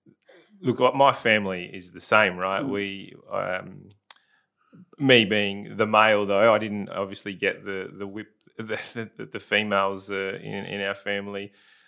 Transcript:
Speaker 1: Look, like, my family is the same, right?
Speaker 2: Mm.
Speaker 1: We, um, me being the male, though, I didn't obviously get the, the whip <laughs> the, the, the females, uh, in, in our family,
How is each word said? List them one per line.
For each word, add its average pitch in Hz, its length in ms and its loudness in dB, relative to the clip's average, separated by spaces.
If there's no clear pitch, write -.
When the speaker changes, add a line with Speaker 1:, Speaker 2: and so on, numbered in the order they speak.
Speaker 1:
Look, 127 180 0
like, 127 160 4
my 139 160 6
family 101 540 0
is 90 260 -16
the 87 80 -18
same, 104 380 4
right? 95 260 -2
Speaker 2:
Mm. 139 60 -6
Speaker 1:
We, 98 440 -6
um, 95 600 -8
me 127 280 8
being 101 520 -2
the 107 100 2
male, 107 380 4
though, 101 280 4
I 107 60 4
didn't 104 300 -6
obviously 98 440 -8
get 95 320 -4
the, 95 260 -8
the 101 160 -12
whip 104 200 -14
<laughs> - 140 -20
the, 107 200 -8
the, 107 80 -12
the 104 140 -12
females, 98 720 0
uh, 98 300 -4
in, 101 240 -10
in 98 160 -6
our 98 120 -2
family, 101 600 -8